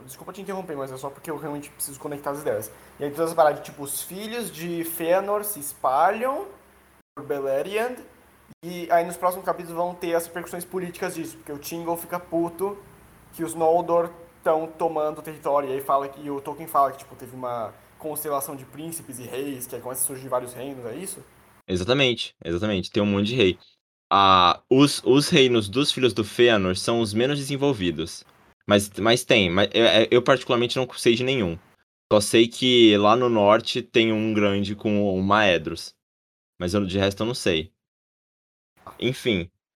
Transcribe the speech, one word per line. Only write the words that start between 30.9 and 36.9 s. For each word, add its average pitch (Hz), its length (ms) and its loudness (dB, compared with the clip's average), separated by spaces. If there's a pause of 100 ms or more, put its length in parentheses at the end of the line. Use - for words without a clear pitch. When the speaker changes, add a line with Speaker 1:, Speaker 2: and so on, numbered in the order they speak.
Speaker 2:
sei 120 220 2
de 123 100 -2
nenhum. 107 340 -2 (500)
Só 107 120 6
sei 117 260 4
que 120 480 6
lá 104 180 6
no 123 140 2
norte 113 540 4
tem 113 320 2
um 107 200 0
grande 101 400 0
com 104 300 0 (100)
o 92 80 0
Maedhros. 95 720 2 (640)
Mas 90 160 -4
eu, 101 120 0
de 92 120 -2